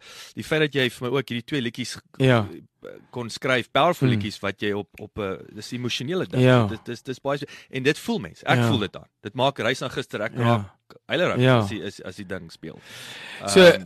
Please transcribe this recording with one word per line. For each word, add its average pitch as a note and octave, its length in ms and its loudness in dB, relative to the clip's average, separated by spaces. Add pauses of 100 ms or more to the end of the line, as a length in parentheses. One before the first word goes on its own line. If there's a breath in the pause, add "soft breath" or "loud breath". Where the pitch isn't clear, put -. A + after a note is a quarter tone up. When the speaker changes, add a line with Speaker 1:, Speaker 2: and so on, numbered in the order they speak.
(340 loud breath)
Speaker 1:
die A2+ 100 -10
feit D#3 160 -2
dat D3+ 140 0
jy C3 160 0
vir B2 200 -8
my C3+ 60 -2
ook C3+ 120 -4
hierdie A#2+ 180 -8
twee C#3+ 160 -4
liedjies A#2+ 340 -8
ge-, - 40 -18 (260)
Speaker 2:
Ja. A#2 200 6 (640)
Speaker 1:
kon A#2+ 200 -10
skryf, B2+ 420 -2
powerful C#3+ 360 2
Speaker 2:
Hmm. A#2+ 100 2
Speaker 1:
liedjies G2+ 220 -6
wat G2+ 200 -6
jy G#2 140 0
op, G2+ 140 -6 (120)
op G#2 180 -14
'n, F#2+ 200 -6 (160)
dis G#2+ 180 -14
emosionele B2 560 -6
ding. B2+ 140 0
Speaker 2:
Ja. B2 240 6
Speaker 1:
Dit, G#2+ 180 -6
dis, A#2 180 -12
dis B2+ 160 -10
baie C#3 200 -4
so, C#3 80 -12 (240 loud breath)
en C3 120 -8
dit C#3 160 2
voel A3+ 200 -4
mens. F2 260 -12
Ek C3+ 140 2
Speaker 2:
Ja. A#2+ 100 4
Speaker 1:
voel A2+ 120 2
dit F#2+ 120 -4
dan. D2+ 120 -16 (180)
Dit G#2+ 120 -12
maak C3 240 0
reis B2 240 -2
aan C3 80 -8
gister, B2 300 -8
ek A2 160 -6
Speaker 2:
Ja. B2+ 60 -2
Speaker 1:
raak A#2 220 2 (440)
huilerig B2+ 320 0
Speaker 2:
Ja. B2+ 200 6
Speaker 1:
as G2+ 100 0
die, F#2+ 120 -8
as, G2+ 200 -10
as F#2+ 140 -14
die G#2 100 -14
ding F2 260 -12
speel. - 260 -16 (680 loud breath)
Speaker 2:
So, F#3+ 120 8
Speaker 1:
Ehm, F3+ 260 10